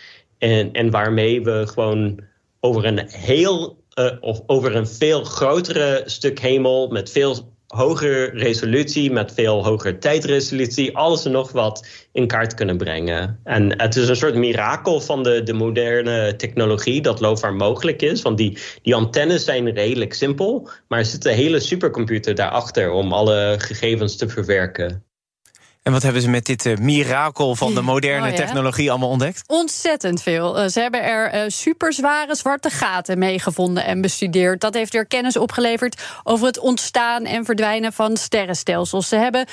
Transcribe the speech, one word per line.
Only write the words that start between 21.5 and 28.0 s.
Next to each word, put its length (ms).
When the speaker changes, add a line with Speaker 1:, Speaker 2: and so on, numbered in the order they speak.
Speaker 1:
supercomputer 760
daarachter 560
om 220
alle 460
gegevens 580
te 120
verwerken. 760
Speaker 2:
En 100
wat 100
hebben 200
ze 60
met 180
dit, 200
eh, 100
mirakel 800
van 120
de 120
Speaker 3:
Ja, 60
Speaker 2:
moderne 340